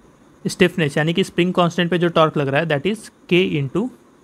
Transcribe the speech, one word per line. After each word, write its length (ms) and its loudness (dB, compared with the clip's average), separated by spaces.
स्टिफनेस 520 0
यानी 160 0
कि 100 0
spring 300 -2
constant 360 0
पे 80 0
जो 100 2
टॉर्क 280 2
लग 120 0
रहा 120 0
है, 60 -2
that 200 -2
is 240 -6
K 300 2
into, 260 -4